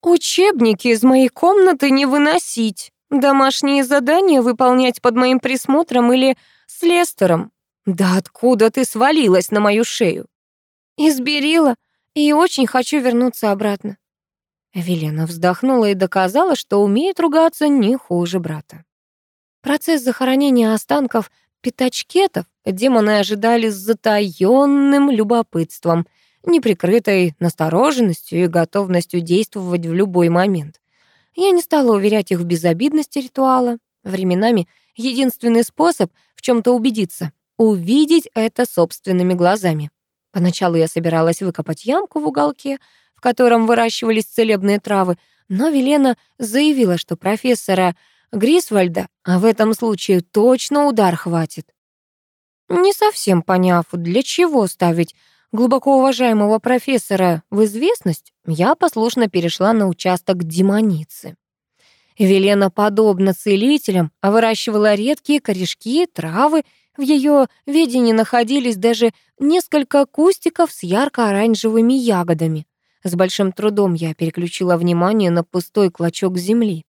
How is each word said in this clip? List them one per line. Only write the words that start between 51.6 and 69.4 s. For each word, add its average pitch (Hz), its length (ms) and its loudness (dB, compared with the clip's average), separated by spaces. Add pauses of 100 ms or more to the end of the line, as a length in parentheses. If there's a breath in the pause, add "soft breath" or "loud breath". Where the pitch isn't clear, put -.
Не 359 240 2
совсем 202 480 0
поняв, 185 500 0
для 175 300 -2
чего 294 460 0
ставить 170 460 -2 (380)
глубоко 254 460 2
уважаемого 226 600 2
профессора 202 920 -2
в 202 140 0
известность, 220 680 -4 (140)
я 175 280 0
послушно 233 540 0
перешла 185 460 0
на 208 120 0
участок 180 580 -2
демоницы. 185 920 -2 (840)
Велена, 196 520 2
подобно 202 640 0
целителям, 202 800 0 (100)
выращивала 214 720 0
редкие 277 480 -2
корешки, 220 640 -4
травы, 254 560 -2 (340)
в 285 60 -8
её 277 460 2 (180)
ведении 254 460 0
находились 240 640 0
даже 226 360 0 (260)
несколько 294 680 0